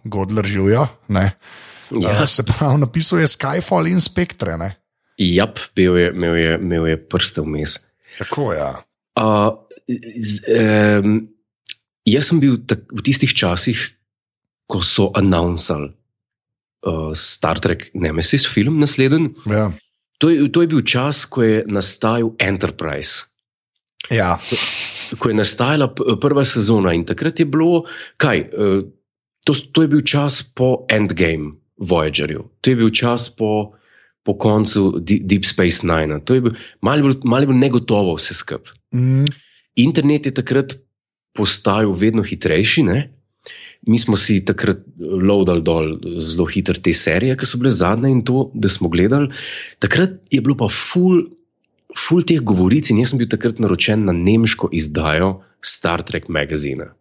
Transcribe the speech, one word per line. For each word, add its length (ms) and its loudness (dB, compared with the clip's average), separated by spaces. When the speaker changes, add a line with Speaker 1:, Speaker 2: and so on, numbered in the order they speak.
Speaker 1:
Godler 440 -4
živjo," 420 2
ne. 300 0
Speaker 2:
Ja. 300 0
Speaker 1:
Uh, 20 4
se 180 -2
pravi, 360 2
napisal 400 0
je 100 4
Skyfall 580 -2
in 140 2
Spectre, 560 -4
ne. 200 -8
Speaker 2:
Jap, 400 2
imel 240 4
je, 120 4
imel 280 -2
je, 200 2
imel 300 -2
je 120 0
prste 420 -4
vmes. 380 -4
Speaker 1:
Tako, 380 -6
ja. 300 -6
Speaker 2:
A, 340 2
z-, 320 -6
em, 800 2
jaz 200 2
sem 120 2
bil 200 4
tak-, 300 -6
v 140 -12
tistih 300 0
časih, 460 -2
ko 100 -2
so 300 2
announcali, 840 0
uh, 300 -4
Star 460 -2
Trek 320 -4
Nemesis 560 0
film 320 0
naslednji. 640 2
Speaker 1:
Ja. 300 -2
Speaker 2:
To 60 2
je, 200 4
to 140 2
je 60 4
bil 160 0
čas, 420 -2
ko 180 -2
je 220 2
nastajal 720 -2
Enterprise. 880 -2
Speaker 1:
Ja. 320 0
Speaker 2:
Ko, 180 -6
ko 100 -8
je 80 2
nastajala 540 2
p-, 280 -2
prva 260 2
sezona 500 2
in 100 0
takrat 340 -4
je 80 2
bilo, 400 0
kaj, 260 2
eh, 400 0
to 100 0
s-, 140 -4
to 140 0
je 80 4
bil 140 2
čas 400 0
po 440 -2
Endgame 680 0
Voyagerju. 720 -2
To 100 -4
je 100 2
bil 140 2
čas 380 -2
po, 460 -4
po 160 -2
koncu 600 2
Di-, 240 0
Deep 240 0
Space 380 0
Nina. 380 -2
To 120 0
je 80 4
bil, 120 0
malo 180 0
je 80 2
bilo, 180 4
malo 180 2
je 60 2
bilo 140 4
negotovo 540 2
vse 200 -6
skup. 340 -8
Speaker 1:
Mhm. 380 2
Speaker 2:
Internet 480 2
je 80 -2
takrat 400 -2
postajal 560 0
vedno 300 0
hitrejši, 600 0
ne. 160 2
Mi 140 2
smo 200 2
si 240 2
takrat 380 -2
loadali 640 0
dol 320 0
zelo 320 -4
hitro 280 -2
te 160 -4
serije, 440 0
ki 100 -8
so 140 0
bile 120 2
zadnje 380 0
in 140 2
to, 260 0
da 200 -2
smo 200 -2
gledali. 400 2
Takrat 480 0
je 160 0
bilo 160 0
pa 100 -2
ful, 540 2
ful 320 0
teh 180 2
govoric 480 2
in 100 4
jaz 120 2
sem 100 0
bil 80 -2
takrat 300 -2
naročen 440 0
na 100 0
nemško 580 2
izdajo 580 0
Star 440 -2
Trek 240 -8
magazina. 600 -4